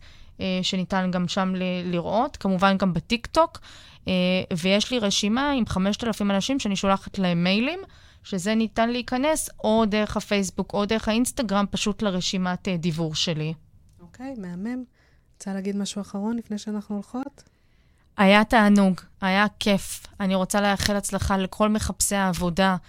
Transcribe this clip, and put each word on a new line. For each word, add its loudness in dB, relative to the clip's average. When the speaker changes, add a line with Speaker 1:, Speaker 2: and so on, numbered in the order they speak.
Speaker 1:
אה, -2
שניתן -2
גם -2
שם -2
ל-, -4
לראות, -2
כמובן 2
גם 2
בטיקטוק, 0
אה, 0
ויש 0
לי 0
רשימה 0
עם 0
חמשת -2
אלפים -2
אנשים 0
שאני -2
שולחת -2
להם 2
מיילים, 0
שזה -2
ניתן 0
להיכנס -2
או 4
דרך 0
הפייסבוק -2
או 0
דרך -2
האינסטגרם, 0
פשוט -4
לרשימת, -2
אה, 0
דיוור -2
שלי. -2
Speaker 2:
אוקיי, -14
מהמם. -8
רוצה -8
להגיד -4
משהו -4
אחרון -4
לפני -6
שאנחנו -6
הולכות? -8
Speaker 1:
היה 6
תענוג, 6
היה 2
כיף. -2
אני 0
רוצה 0
לאחל 2
הצלחה 0
לכל 0
מחפשי -2
העבודה, 2